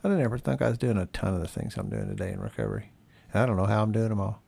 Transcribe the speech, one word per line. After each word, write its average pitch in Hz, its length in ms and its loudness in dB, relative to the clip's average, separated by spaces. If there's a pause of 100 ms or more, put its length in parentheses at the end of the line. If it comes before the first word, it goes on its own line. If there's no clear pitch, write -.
I'd 202 60 4
have 196 80 4
never 123 200 2
thunk 135 240 0
I 120 60 4
was 120 100 0
doing 120 200 2
a 90 80 0
ton - 280 -2
of 90 60 0
the 78 80 -4
things - 280 -6
I'm 98 120 -4
doing 101 200 -4
today 95 240 -4
in - 80 -6
recovery. 104 520 -4 (400)
And 107 100 4
I 131 40 4
don't 110 100 2
know 92 100 2
how 107 160 4
I'm 107 100 2
doing 113 180 2
'em 104 100 0
all. 101 280 -4